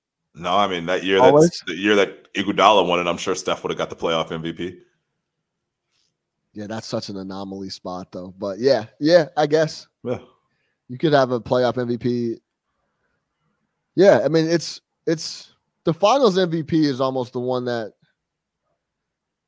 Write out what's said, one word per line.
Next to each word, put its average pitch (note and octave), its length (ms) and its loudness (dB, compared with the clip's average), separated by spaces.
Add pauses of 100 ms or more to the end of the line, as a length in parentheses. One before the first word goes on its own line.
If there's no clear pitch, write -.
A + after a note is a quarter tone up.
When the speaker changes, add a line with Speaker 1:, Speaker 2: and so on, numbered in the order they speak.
(360)
Speaker 1:
No, F2 200 -2
I G2+ 120 2
mean, F2 180 -4
that F2+ 180 -2
year, F#2+ 160 2
Speaker 2:
Always? C#3+ 260 6
Speaker 1:
that's - 200 -4
the E2 100 -6
year G#2 200 2
that F#2+ 400 -2
Iguodala G2 520 4
won F2 120 2
it, F2 100 -2
I'm F2 80 -2
sure F#2 160 -4
Steph F2 300 -4
would F2 80 -6
have E2 80 -6
got D#2+ 100 -4
the - 60 -12
playoff E2 360 -2
M E2 120 -8
V E2 100 -6
P. F2+ 260 -10 (1700)
Speaker 2:
Yeah, G#2 140 -12
that's A2 180 -10
such - 240 -8
an G2 80 -10
anomaly G2 540 -12
spot, F2+ 400 -12
though. F#2 260 -14
But G2 220 -8
yeah, A#2+ 260 -2 (140)
yeah, D#3 360 4
I D3+ 120 2
guess. D#3 400 -2 (160)
Speaker 1:
Yeah. A#2+ 160 -6 (680)
Speaker 2:
You B2+ 80 -14
could D3+ 160 0
have C3 180 0
a B2 80 -2
playoff B2 380 0
M B2 100 -6
V A#2+ 100 -4
P. A#2+ 400 -4 (1600)
Yeah, E3 280 6
I C3+ 40 2
mean, D#3+ 200 2
it's, E3 340 -2 (260)
it's, - 460 -6 (320)
the E3 80 0
finals G#3+ 440 4
M F3+ 140 0
V E3 100 -2
P D#3 240 2
is C3 160 -2
almost C3 320 -2
the B2+ 60 -6
one B2+ 260 -4
that, A#2 280 -6 (1500)